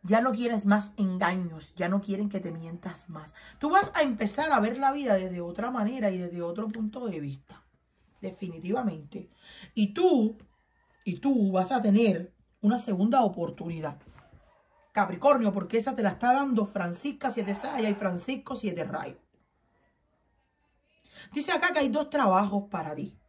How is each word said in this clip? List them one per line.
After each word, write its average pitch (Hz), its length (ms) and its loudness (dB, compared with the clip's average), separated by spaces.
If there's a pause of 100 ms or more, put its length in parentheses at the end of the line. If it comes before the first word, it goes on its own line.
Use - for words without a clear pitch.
Ya 214 200 4
no 254 100 0
quieres 226 320 -2
más 202 320 4
engaños, 180 760 -2
ya 175 160 -2
no 196 100 0
quieren 202 300 -4
que 196 100 -4
te 185 100 -8
mientas 165 600 -12
más. 156 240 -14 (240)
Tú 294 100 -4
vas 381 260 4
a 330 60 0
empezar 262 520 0
a 240 80 4
ver 233 180 0
la 269 120 4
vida 269 260 2
desde 185 260 -4
otra 175 280 -6
manera 226 400 -2
y 185 60 -4
desde 175 240 -6
otro 208 280 -6
punto 220 380 -6
de 170 140 -6
vista, 139 420 -12 (600)
definitivamente. 180 1040 -6 (460)
Y 208 180 2
tú, 285 460 4 (640)
y - 160 -6
tú 233 320 4
vas 185 200 0
a 247 100 0
tener 202 520 4 (280)
una 214 160 4
segunda 220 420 2
oportunidad, 165 800 -4 (920)
Capricornio, 214 600 4
porque 190 240 -2
esa 254 180 0
te 254 80 -2
la 196 80 4
está 240 220 2
dando 262 320 2
Francisca 196 680 -4
Siete 202 240 -4
Sayas 220 360 -2
y 202 40 2
Francisco 196 600 -4
Siete 175 280 -4
Rayos. - 340 -8 (2250)
Dice 330 200 -2
acá 349 200 2
que 320 80 2
hay 277 100 2
dos 294 180 -2
trabajos 202 640 2
para 156 240 -8
ti. - 340 -12